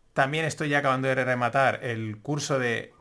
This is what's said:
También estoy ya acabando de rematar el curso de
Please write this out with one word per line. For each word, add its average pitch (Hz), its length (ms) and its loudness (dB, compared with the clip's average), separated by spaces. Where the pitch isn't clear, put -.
También 147 320 0
estoy 151 240 -4
ya 143 100 2
acabando 131 280 2
de 131 80 2
rematar 127 720 2
el 110 340 -6
curso 143 400 -2
de 117 420 -2